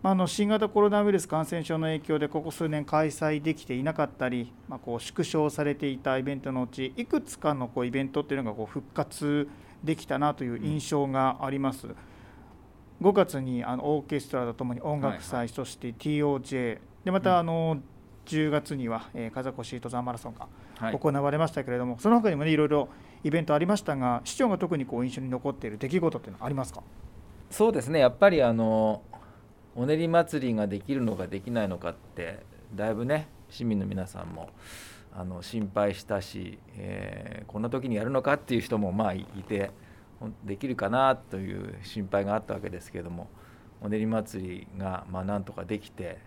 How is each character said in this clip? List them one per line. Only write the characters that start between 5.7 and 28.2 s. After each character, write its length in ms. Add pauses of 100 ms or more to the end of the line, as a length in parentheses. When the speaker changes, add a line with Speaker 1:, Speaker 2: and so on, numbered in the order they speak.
Speaker 1:
て 160
い 80
た 180
イ 60
ベ 100
ン 80
ト 120
の 100
う 60
ち、 280
い 80
く 160
つ 180
か 140
の 160
こ 140
う 40
イ 40
ベ 140
ン 40
ト 140
っ 20
て 100
い 40
う 40
の 80
が 60
こ 60
う 40
復 280
活 520 (380)
で 120
き 100
た 120
な 140
と 100
い 140
う 20
印 300
象 180
が 380
あ 60
り 80
ま 160
す。 120
Speaker 2:
う 40
ん。 60 (1040)
Speaker 1:
五 100
月 300
に、 200
あ 140
の、 180
オ 80
ー 40
ケ 140
ス 100
ト 80
ラ 80
と 80
と 100
も 80
に 80
音 220
楽 200
祭、 100
Speaker 2:
は 40
い 40
は 40
い。 60
Speaker 1:
そ 160
し 100
て 160
テ 160
ィ 120
ー 60
オ 140
ー 20
ジ 140
ェ 200
ー 20 (260)
で、 60
ま 100
た、 120
Speaker 2:
う 20
ん。 20
Speaker 1:
あ 60
の、 340 (480)
十 260
月 260
に 120
は、 240
え 160
ー、 20
風 200
越 240
登 160
山 120
マ 100
ラ 60
ソ 120
ン 40
が 140 (280)
Speaker 2:
は 160
い。 60
Speaker 1:
行 140
わ 180
れ 60
ま 100
し 40
た 120
け 80
れ 60
ど 80
も、 140
そ 100
の 140
他 80
に 60
も 80
ね、 80
い 40
ろ 80
い 40
ろ 200 (340)
イ 80
ベ 100
ン 40
ト 80
あ 60
り 80
ま 100
し 60
た 140
が、 280
市 120
長 120
が 80
特 220
に 80
こ 100
う 80
印 120
象 40
に 80
残 220
っ 40
て 120
い 40
る 60
出 140
来 80
事 180
っ 60
て 60
い 20
う 20
の 80
は 60
あ 20
り 60
ま 100
す 80
か？ 100 (680)
Speaker 2:
そ 180
う 40
で 100
す 60
ね、 100
や 100
っ 80
ぱ 140